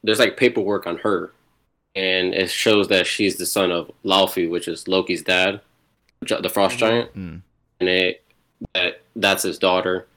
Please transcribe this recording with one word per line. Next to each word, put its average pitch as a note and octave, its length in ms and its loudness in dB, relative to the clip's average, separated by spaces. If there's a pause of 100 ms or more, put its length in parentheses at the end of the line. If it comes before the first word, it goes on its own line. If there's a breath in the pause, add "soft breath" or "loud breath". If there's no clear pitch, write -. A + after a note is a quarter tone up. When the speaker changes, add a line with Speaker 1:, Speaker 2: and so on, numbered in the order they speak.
Speaker 1:
there's, A2 160 2
like, G#2+ 180 2
paperwork G#2 500 0
on E2+ 120 -6
her, F2+ 320 -2 (640)
and F#2 380 0
it F#2 160 0
shows G#2 380 2
that F#2 180 2
she's G2 300 0
the F2+ 100 -6
son F#2 260 0
of E2+ 200 -4 (120)
Laufey, F#2+ 460 2
which F2 180 -4
is E2 200 -8
Loki's F#2 360 0
dad, F#2+ 380 0 (640)
gi-, - 180 -4
the - 80 -2
Frost G2 280 0
Speaker 2:
Mm-hmm. - 20 -10
Speaker 1:
Giant, A2+ 360 0
Speaker 3:
Mm. F2+ 260 -12 (400)
Speaker 1:
and F#2 80 0
it, F#2 340 0 (500)
that, F2+ 280 -4 (140)
that's G2 280 0
his F2+ 160 -4
daughter. F#2 580 0